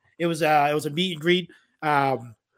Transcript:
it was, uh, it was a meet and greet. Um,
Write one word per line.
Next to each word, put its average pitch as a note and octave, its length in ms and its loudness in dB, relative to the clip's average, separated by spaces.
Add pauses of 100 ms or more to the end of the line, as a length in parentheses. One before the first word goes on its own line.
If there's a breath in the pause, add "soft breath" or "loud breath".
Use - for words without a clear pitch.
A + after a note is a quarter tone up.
(200)
it E3+ 80 -2
was, E3 160 -2
uh, D3+ 260 4
it D3 60 0
was D3+ 100 -4
a D#3 60 -4
meet F3+ 220 -4
and D3+ 80 -12
greet. F3 280 0 (320 soft breath)
Um, C3+ 540 0 (220)